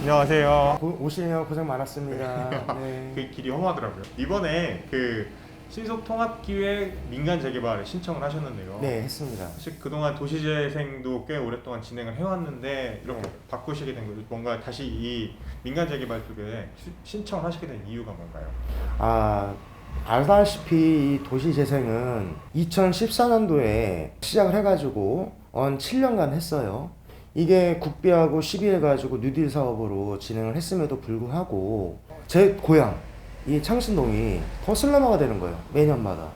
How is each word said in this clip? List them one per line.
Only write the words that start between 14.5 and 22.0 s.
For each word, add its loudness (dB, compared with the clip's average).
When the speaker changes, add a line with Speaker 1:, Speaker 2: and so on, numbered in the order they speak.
Speaker 1:
다시 -10
이 -6
민간 -2
재개발 -6
쪽에 -10
시-, -16
신청을 -8
하시게 -6
된 -12
이유가 -10
뭔가요? -12
Speaker 2:
아, 2
알다시피 4
이 4
도시재생은 0